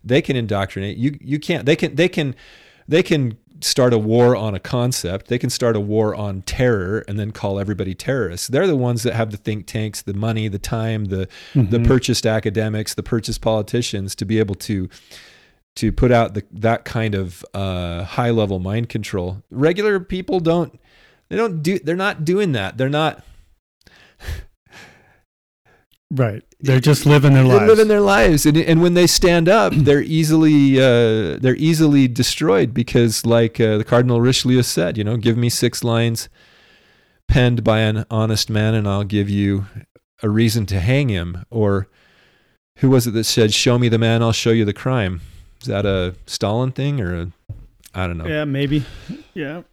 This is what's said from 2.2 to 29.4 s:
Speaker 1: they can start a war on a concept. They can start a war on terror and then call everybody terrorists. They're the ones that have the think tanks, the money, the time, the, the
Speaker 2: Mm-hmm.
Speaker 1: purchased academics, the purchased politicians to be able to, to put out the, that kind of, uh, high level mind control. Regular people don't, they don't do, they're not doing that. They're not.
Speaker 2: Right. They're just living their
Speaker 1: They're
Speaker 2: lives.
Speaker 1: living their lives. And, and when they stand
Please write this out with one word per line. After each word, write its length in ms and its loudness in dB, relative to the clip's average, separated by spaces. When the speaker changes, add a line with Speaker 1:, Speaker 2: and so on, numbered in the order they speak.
Speaker 1:
they 120 2
can 360 -2
start 320 2
a 40 2
war 380 4
on 180 -4
a 60 -6
concept. 680 -4
They 120 -2
can 100 -2
start 280 0
a 20 0
war 340 0
on 280 -8
terror 680 -2
and 100 -8
then 140 -6
call 260 -6
everybody 380 -4
terrorists. 540 -4
They're 180 0
the 80 2
ones 280 -2
that 100 -2
have 180 -2
the 60 -10
think 300 -8
tanks, 340 -8
the 120 -8
money, 360 -4
the 100 -6
time, 460 -4
the, 240 -4
the 80 4
Speaker 2:
Mm-hmm. 240 0
Speaker 1:
purchased 400 2
academics, 680 -2
the 100 -8
purchased 360 -4
politicians 760 -2
to 100 -8
be 140 0
able 160 0
to, 340 -6
to 160 0
put 180 2
out 220 2
the, 180 -6
that 320 -2
kind 320 -4
of, 380 -8
uh, 500 -6
high 280 -2
level 280 0
mind 300 -4
control. 600 -8
Regular 520 -2
people 400 -6
don't, 360 -2
they 80 -6
don't 260 -2
do, 160 -2
they're 160 -4
not 300 -4
doing 260 0
that. 260 -4
They're 120 -2
not. 340 -2
Speaker 2:
Right. 320 -2
They're 200 2
just 280 2
living 260 6
their 100 8
Speaker 1:
They're 140 6
Speaker 2:
lives. 120 6
Speaker 1:
living 180 6
their 140 4
lives. 440 2
And, 100 4
and 280 4
when 100 2
they 140 4
stand 420 2